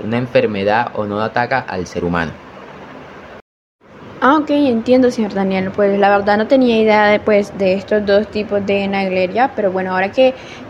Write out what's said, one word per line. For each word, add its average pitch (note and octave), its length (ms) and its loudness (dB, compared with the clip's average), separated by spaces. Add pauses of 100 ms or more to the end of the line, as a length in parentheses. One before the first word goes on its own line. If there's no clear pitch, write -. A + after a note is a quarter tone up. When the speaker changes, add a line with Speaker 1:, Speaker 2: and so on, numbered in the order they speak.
Speaker 1:
una A2 140 -2
enfermedad A2 760 0
o G#2+ 120 -4
no G#2 160 -4
ataca A#2+ 380 -2
al F#2 280 -8
ser - 160 -8
humano. E2+ 300 -2 (1900)
Speaker 2:
Ah, C4+ 220 2
ok, D4 80 -4
entiendo, B3+ 600 2
señor A3 240 -4
Daniel. F#3+ 400 -2
Pues G3+ 240 2
la G3+ 120 4
verdad G3+ 280 2
no A3 100 0
tenía B3 340 4
idea G#3+ 260 4
de, G#3 140 4
pues, G3+ 360 0
de F#3+ 180 2
estos G#3 300 -2
dos G3+ 220 2
tipos G3+ 380 -4
de G3 240 -2
Naegleria, G3 680 0
pero G3+ 160 0
bueno, F#3 220 -4
ahora F#3+ 180 -2
que C4 220 4 (360)